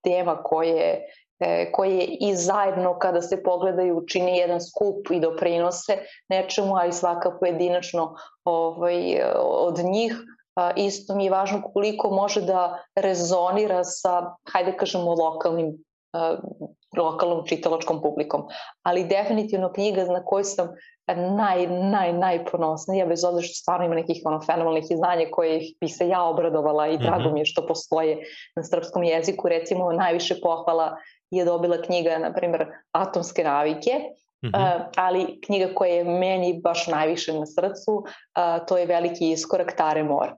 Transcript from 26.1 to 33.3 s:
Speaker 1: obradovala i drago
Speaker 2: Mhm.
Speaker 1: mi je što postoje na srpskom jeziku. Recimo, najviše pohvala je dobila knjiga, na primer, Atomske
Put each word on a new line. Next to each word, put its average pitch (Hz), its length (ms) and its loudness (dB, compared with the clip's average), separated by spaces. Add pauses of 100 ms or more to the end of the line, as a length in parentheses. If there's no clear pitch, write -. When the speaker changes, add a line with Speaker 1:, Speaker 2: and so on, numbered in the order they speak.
Speaker 1:
obradovala 156 640 2
i 156 100 0
drago 170 240 2
Speaker 2:
Mhm. 160 120 2
Speaker 1:
mi 151 60 0
je 151 60 0
što 160 220 0
postoje 160 500 0 (360)
na 165 100 -6
srpskom 175 400 -2
jeziku. 170 460 0
Recimo, 170 420 0
najviše 170 500 0
pohvala 165 540 0 (360)
je 180 140 2
dobila 170 320 2
knjiga, 165 400 0
na 165 160 -2
primer, 170 320 0 (240)
Atomske 170 540 -2